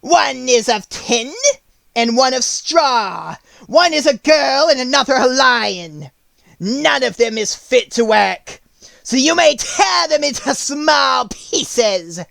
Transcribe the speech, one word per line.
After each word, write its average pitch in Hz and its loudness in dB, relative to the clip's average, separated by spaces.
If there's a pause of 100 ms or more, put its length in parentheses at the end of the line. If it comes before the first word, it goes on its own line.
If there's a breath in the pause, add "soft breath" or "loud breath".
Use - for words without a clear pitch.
One 277 0
is 240 2
of 214 -2
tin 240 -4 (600)
and 233 0
one 262 4
of 254 -2
straw. 214 -2 (300 soft breath)
One 330 4
is 302 0
a 285 2
girl 285 2
and 285 -4
another 254 0
a 254 2
lion. 208 0 (480 soft breath)
None 277 0
of 233 -2
them 226 0
is 214 -4
fit - 0
to 233 2
work, 208 0 (420 soft breath)
so - -4
you 294 2
may 320 4
tear 359 -2
them 302 0
into 277 -4
small 285 0
pieces. 180 -4 (120)